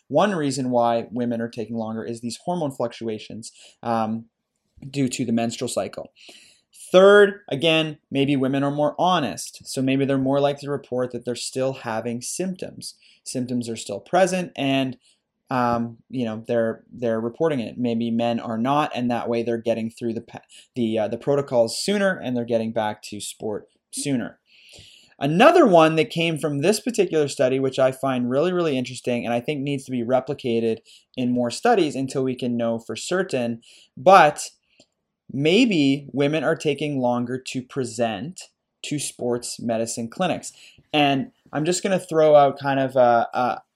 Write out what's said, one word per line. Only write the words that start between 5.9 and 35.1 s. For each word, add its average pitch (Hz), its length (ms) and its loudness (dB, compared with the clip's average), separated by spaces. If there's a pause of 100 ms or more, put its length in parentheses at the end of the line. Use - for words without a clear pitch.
Third, 202 480 8 (100)
again, 156 500 0 (120)
maybe 139 240 2
women 135 260 0
are 143 100 0
more 147 280 -2
honest. 156 640 -2
So - 160 -6
maybe 135 220 0
they're 135 140 0
more 135 240 0
likely 143 260 -2
to 143 40 -6
report 123 400 -6
that 120 120 -10
they're 123 120 -6
still 131 360 -4
having 120 500 -6
symptoms. - 720 -10 (280)
Symptoms 123 460 -6
are 113 80 -6
still 101 240 -10
present, 185 560 0
and, 135 400 -2 (520)
um, 120 500 -2 (100)
you 123 160 -4
know, 110 200 -6
they're, 113 460 -2
they're 113 300 -2
reporting 131 400 -2
it. - 160 -8
Maybe 117 340 -2
men 117 300 0
are 113 160 -6
not, 139 360 0
and 120 160 -2
that 113 200 -2
way 117 140 0
they're 117 140 -2
getting 113 320 -2
through 117 260 -6
the 113 60 -8
pa-, - 200 -16 (340)
the, 110 240 0
uh, 104 80 0
the 113 100 -6
protocols 135 640 0
sooner, 196 400 0
and 127 140 -4
they're 120 80 -2
getting 113 300 -2
back 107 300 -2
to 104 180 -12
sport - 480 -10 (240)
sooner. 135 460 -6 (840)
Another 262 460 6
one 160 300 6
that 156 120 2
came 165 300 -2
from 143 220 -4
this 202 180 2
particular 175 480 0
study, 135 320 0
which 131 180 -2
I 135 140 4
find 131 360 -2
really, 143 240 0
really 170 240 0
interesting 123 480 -4
and 113 80 -4
I 120 80 0
think 143 220 -6
needs 139 240 -4
to 131 60 -12
be 123 120 -2
replicated 117 760 -2 (360)
in 123 160 -2
more 123 200 -2
studies 180 440 2
until 135 280 -4
we 131 120 -2
can 123 220 -4
know 117 220 -2
for 113 160 -12
certain, 127 640 -4 (340)
but 156 540 6 (800)